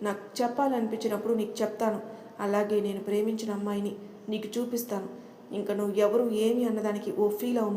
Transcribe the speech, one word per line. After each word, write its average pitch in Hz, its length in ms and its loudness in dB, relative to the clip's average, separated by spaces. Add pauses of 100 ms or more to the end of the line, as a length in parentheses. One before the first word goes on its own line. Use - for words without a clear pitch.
నాకు 208 420 -2
చెప్పాలనిపించినప్పుడు 233 880 0
నీకు 214 280 -2
చెప్తాను. 214 580 -2 (240)
అలాగే 208 320 2 (100)
నేను 196 200 -4
ప్రేమించిన 214 500 0
అమ్మాయిని 202 360 -2 (380)
నీకు 214 240 -2
చూపిస్తాను. 233 540 -2 (500)
ఇంకా 202 200 -2
నువ్వు 202 160 0 (100)
ఎవరు 233 200 4 (200)
ఏమి 240 240 4
అన్నదానికి 208 420 0 (100)
ఓ 208 40 8 (140)
ఫీల్ 247 240 0
అవ్వు 208 140 2